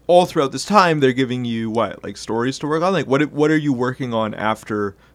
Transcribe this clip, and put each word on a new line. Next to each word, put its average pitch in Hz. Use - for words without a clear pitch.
all 180
throughout 139
this 139
time, 175
they're 131
giving 123
you 113
what, 107
like, 98
stories 117
to 160
work 156
on? 185
Like, 160
what, 139
what 151
are 156
you 147
working 123
on 110
after 104